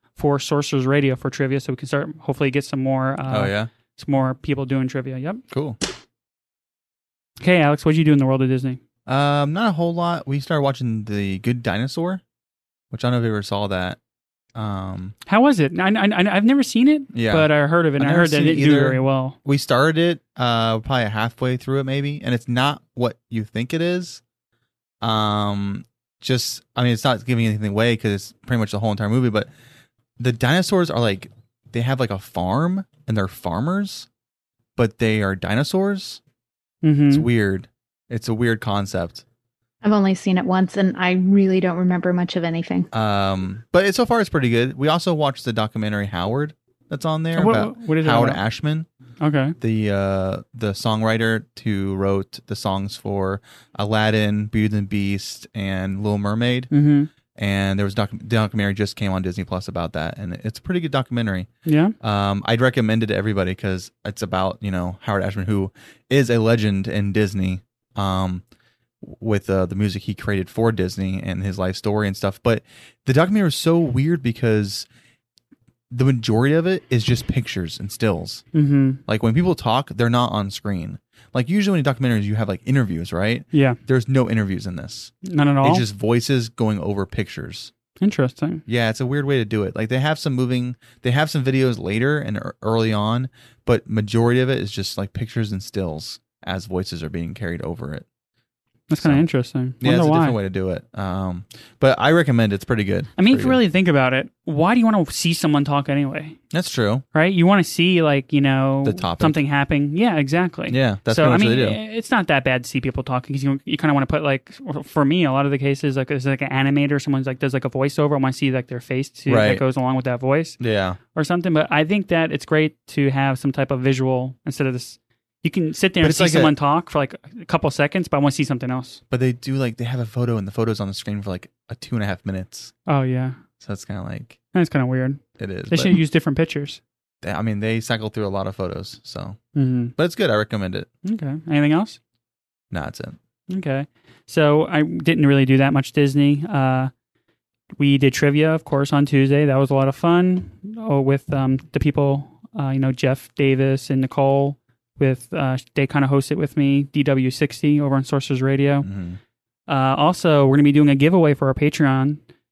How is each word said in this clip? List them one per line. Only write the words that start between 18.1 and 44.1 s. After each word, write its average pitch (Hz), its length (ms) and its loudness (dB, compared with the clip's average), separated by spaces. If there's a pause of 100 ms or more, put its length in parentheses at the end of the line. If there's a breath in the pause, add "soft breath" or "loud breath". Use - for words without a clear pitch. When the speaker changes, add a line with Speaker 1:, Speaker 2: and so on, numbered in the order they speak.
Speaker 2:
never 170 100 4
Speaker 1:
heard 165 80 4
that 147 80 2
Speaker 2:
seen 143 100 4
Speaker 1:
it 160 40 4
Speaker 2:
it 160 40 2
Speaker 1:
didn't 139 140 4
do - 60 8
Speaker 2:
either. 139 60 4
Speaker 1:
very 131 180 2
well. 131 440 0
Speaker 2:
We 139 140 0
started 143 400 2
it, 170 240 0 (160)
uh, 113 420 0
probably 120 300 0
halfway 117 480 -2
through 135 220 -4
it, 135 60 -4
maybe, 143 380 -4
and 123 120 -2
it's - 120 -6
not 127 360 0 (100)
what 123 240 -2 (140)
you 113 120 -4
think 117 300 -6
it 160 80 -2
is. 180 400 -4 (800)
Um, 104 840 -2 (360)
just, - 400 -4 (140)
I 123 80 0
mean, 123 100 2
it's 110 100 -4
not 117 220 0
giving 117 220 2
anything 104 240 -2
away 113 260 2
'cause 107 140 -2
it's 98 220 -6 (120)
pretty 120 140 0
much 107 120 -2
the 101 80 -4
whole 110 120 0
entire 104 180 -2
movie, 123 220 2
but 104 180 -2 (720 soft breath)
the 123 120 0
dinosaurs 170 600 0
are, 104 100 -2
like, 101 300 -2 (380)
they 117 120 -4
have, 131 180 -2
like, 113 120 0
a 95 80 -6
farm, 147 640 -2 (220)
and 107 100 0
they're 98 100 0
farmers, 156 800 -6 (720)
but 117 220 0
they 110 240 2
are 95 120 0
dinosaurs. 185 840 -2 (640)
Speaker 1:
Mm-hmm. 147 240 6
Speaker 2:
It's 139 80 6
weird. 107 500 0 (420)
It's 117 180 -6
a 117 60 0
weird 113 280 0
concept. 98 640 -4 (560)
Speaker 3:
I've 208 100 2
only 190 240 2
seen 185 220 0
it - 80 0
once, 185 320 0
and 190 180 0
I 180 180 0
really 190 460 4
don't 180 180 -2
remember 180 360 0
much 180 240 -2
of 170 80 -2
anything. 170 500 -2
Speaker 2:
Um, 98 680 -2 (100)
but 190 120 6
it, 196 100 0
so 240 100 2
far 233 160 0